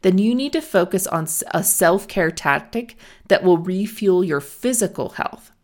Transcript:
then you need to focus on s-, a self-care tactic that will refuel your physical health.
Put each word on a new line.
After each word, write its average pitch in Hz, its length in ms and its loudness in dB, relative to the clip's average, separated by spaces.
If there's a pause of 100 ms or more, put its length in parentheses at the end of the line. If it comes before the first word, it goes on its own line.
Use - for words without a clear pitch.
then 185 160 4
you 220 160 2
need 277 180 -2
to 320 80 0
focus 185 460 0
on 160 180 -4
s-, - 180 -6 (100)
a - 120 -2
self-care 175 680 2
tactic 165 680 -4 (300)
that - 140 4
will 180 140 6
refuel 185 680 0
your 151 180 -2
physical 214 720 -4
health. - 400 -10 (140)